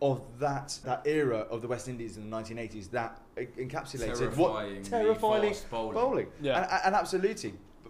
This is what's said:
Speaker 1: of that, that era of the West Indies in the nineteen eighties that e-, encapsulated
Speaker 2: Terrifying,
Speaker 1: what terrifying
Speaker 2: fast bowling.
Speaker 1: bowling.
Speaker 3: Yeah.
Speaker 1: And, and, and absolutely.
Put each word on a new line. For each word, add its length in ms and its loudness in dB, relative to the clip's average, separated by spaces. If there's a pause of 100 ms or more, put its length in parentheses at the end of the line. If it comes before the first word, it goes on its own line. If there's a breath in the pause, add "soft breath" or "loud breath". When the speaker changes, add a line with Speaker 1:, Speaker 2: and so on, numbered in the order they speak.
Speaker 1:
of 220 4 (160)
that, 460 -2
that 220 0
era 320 4 (120)
of 120 -4
the 60 -4
West 200 -2
Indies 300 -8
in 60 -10
the 60 -10
nineteen 280 -6
eighties 300 -8
that 320 -4 (180)
e-, 60 -4 (140)
encapsulated 600 -4
Speaker 2:
Terrifying, 580 2
Speaker 1:
what 80 -8
terrifying 720 4
Speaker 2:
fast 160 -8
bowling. 240 -2
Speaker 1:
bowling. 320 2 (140)
Speaker 3:
Yeah. 220 2
Speaker 1:
And, 80 -2
and, 160 2
and 80 6
absolutely. 600 0 (360)